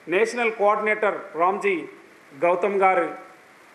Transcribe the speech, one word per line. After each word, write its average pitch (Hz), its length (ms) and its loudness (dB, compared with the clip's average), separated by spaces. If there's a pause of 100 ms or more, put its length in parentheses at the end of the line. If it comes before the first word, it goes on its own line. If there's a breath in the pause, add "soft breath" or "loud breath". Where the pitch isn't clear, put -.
నేషనల్ 226 440 0
కోఆర్డినేటర్ 208 680 0 (160)
రామ్జీ 190 400 0 (680)
గౌతమ్ 196 320 2
గారి 185 340 2 (640)